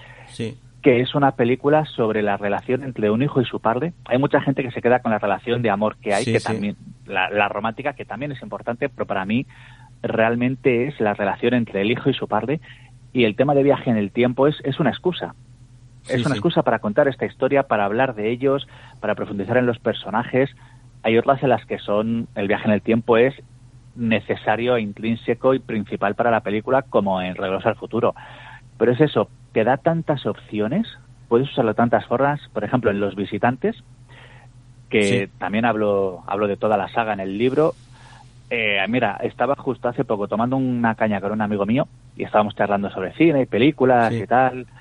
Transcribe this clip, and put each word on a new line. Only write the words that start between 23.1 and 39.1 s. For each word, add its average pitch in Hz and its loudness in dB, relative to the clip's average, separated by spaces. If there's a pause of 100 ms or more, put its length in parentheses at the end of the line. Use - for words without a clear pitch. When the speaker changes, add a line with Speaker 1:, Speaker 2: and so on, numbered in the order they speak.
Speaker 2:
es 131 4 (600)
necesario, 113 0
intrínseco 113 0
y 131 0
principal 104 -4
para 117 2
la 110 4
película, 117 0
como 98 0
en 92 -6
Regreso 95 -2
al 107 -2
futuro. 110 -2 (600)
Pero 117 4
es 123 2
eso, 120 2 (220)
te 110 0
da 123 2
tantas 160 -2
opciones, 113 -4 (400)
puedes 123 2
usarlo 113 0
de 104 -2
tantas 113 2
formas, 139 0 (140)
por 104 -4
ejemplo, 107 0
en 101 -2
Los 98 -2
visitantes, 120 -2 (1120)
que 110 2 (240)
Speaker 1:
Sí. - -20
Speaker 2:
también 104 -2
hablo, 101 0
hablo 101 -2
de 98 -2
toda 107 0
la 92 -2
saga 110 -2
en 101 -6
el 95 -6
libro. 135 2 (760)
Eh, 110 0 (120)
mira, 113 0